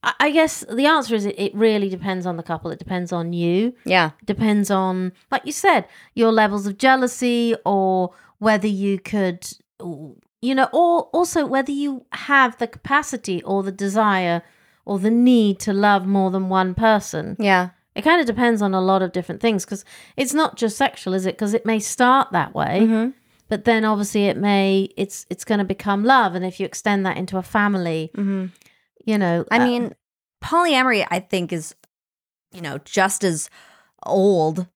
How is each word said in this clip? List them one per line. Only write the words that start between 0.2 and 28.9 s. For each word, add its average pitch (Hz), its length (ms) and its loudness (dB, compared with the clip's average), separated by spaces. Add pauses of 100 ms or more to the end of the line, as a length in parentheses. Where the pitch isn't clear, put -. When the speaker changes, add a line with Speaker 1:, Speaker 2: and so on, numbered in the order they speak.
Speaker 1:
I 294 100 4
guess 311 400 0
the 262 160 0
answer 269 300 2
is 208 80 -2
it, 202 120 -4
it 202 180 -4
really 214 340 2
depends 185 380 -6
on 175 100 -4
the 165 80 -10
couple. 165 260 -6
It 165 80 -10
depends 180 340 -6
on 170 200 -4
you. 175 420 0 (100)
Speaker 2:
Yeah. 170 260 2 (100)
Speaker 1:
It - 60 -12
depends 208 440 0
on, 185 420 0 (200)
like 277 140 -4
you 302 60 -8
said, 311 340 2 (280)
your 226 160 4
levels 208 380 2
of 196 100 -6
jealousy 247 760 2 (100)
or 190 460 0 (260)
whether 214 300 0
you 196 320 -2
could, 185 480 -4 (320)
you 165 720 -8
know, 262 180 4
or 339 400 4
also 339 340 0
whether 269 260 -2
you 277 400 -6
have 269 460 0
the 233 100 -4
capacity 247 760 -4
or 196 220 -2
the 196 80 -6
desire 196 680 0 (420)
or 202 160 -4
the 208 100 2
need 233 500 4
to 214 120 -2
love 196 340 2
more 190 240 2
than 190 180 -4
one 185 260 0
person. 202 680 0
Speaker 2:
Yeah. 185 300 2 (240)
Speaker 1:
It 202 100 -8
kinda 311 200 4
depends 233 380 0
on 196 100 0
a 190 80 0
lot 190 220 2
of 180 100 -4
different 180 300 -8
things 220 240 0
'cause - 180 -12 (320)
it's 254 160 -2
not 311 240 0
just 220 220 -4
sexual, - 340 -2
is 185 140 -2
it? 185 100 -4
'Cause 202 160 -2
it 226 140 -2
may 220 120 0
start 247 540 2
that 170 220 -2
way, 160 260 -2
Speaker 2:
Mm-hmm. 226 300 2 (400)
Speaker 1:
but 208 160 -4
then 220 180 4
obviously 208 440 0
it - 100 -2
may, 196 580 2
it's, - 320 -6
it's - 160 -10
gonna 202 220 -2
become 196 360 -4
love. 226 320 4
And 185 100 -4
if 185 140 -8
you 196 60 -4
extend 196 400 -2
that 190 140 -2
into 185 180 -6
a 185 60 -4
family, 180 720 -2
Speaker 2:
Mm-hmm. 196 300 -4 (580)